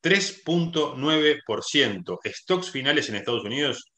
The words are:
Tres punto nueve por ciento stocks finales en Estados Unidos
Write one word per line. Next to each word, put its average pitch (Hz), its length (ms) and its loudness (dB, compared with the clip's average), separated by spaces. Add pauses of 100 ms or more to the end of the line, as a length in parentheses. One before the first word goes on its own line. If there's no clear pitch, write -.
Tres 190 400 2
punto 165 540 0
nueve 151 480 4
por 104 180 -2
ciento 98 640 0
stocks 180 460 -4
finales 135 360 0
en 110 80 -6
Estados 113 280 -2
Unidos 127 540 -4